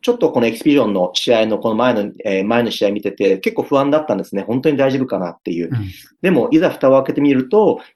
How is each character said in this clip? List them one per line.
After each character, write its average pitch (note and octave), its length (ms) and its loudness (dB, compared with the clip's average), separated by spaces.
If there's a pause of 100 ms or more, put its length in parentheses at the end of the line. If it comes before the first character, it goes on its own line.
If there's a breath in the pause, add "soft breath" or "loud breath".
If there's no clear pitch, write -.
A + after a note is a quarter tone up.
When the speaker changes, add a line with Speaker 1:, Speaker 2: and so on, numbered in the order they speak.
Speaker 1:
ち - 80 0
ょ - 20 2
っ A#3+ 60 -2
と E3+ 120 2
こ B2+ 100 0
の A#2 60 2
エ A2+ 60 0
キ A2+ 60 -10
シ - 60 -16
ビ D3+ 80 4
ジ C#3+ 60 4
ョ A#2 80 2
ン G#2 60 -2
の F2+ 220 0
試 - 200 0
合 A2 120 2
の、 G#2+ 120 -2
こ A#2 120 -2
の G#2+ 60 -2
前 B2 180 2
の、 G#2 180 -4 (140)
え F#2+ 140 0
ー、 G2 40 -2
前 A#2 180 0
の A2+ 80 -2
試 - 140 -4
合 G2+ 80 0
見 G#2 80 -6
て G2 120 -6
て、 G2 260 0
結 - 180 -4
構 - 60 -2
不 C#3+ 160 0
安 C#3+ 120 2
だ D3+ 100 2
っ - 60 -10
た G#2+ 80 -2
ん G2 40 -2
で F#2+ 60 -8
す - 120 -10
ね。 G2 60 -4
本 A2+ 180 -4
当 D3+ 100 2
に C#3+ 60 -2
大 C3+ 160 2
丈 C3+ 80 -2
夫 B2+ 60 -2
か G2 120 -4
な F2+ 120 -6
っ - 120 -20
て - 80 -8
い E2+ 140 -4
う。 E2 80 -8
Speaker 2:
う - 20 -4
ん。 G#2+ 120 -4 (340 loud breath)
Speaker 1:
で F3+ 100 0
も、 C3 220 2
い D#3+ 60 6
ざ D3+ 100 2
蓋 - 220 0
を - 60 6
開 C3+ 100 2
け - 80 -4
て C#3+ 80 0
み C#3+ 100 4
る B2+ 160 0
と、 G#3 320 2 (140 loud breath)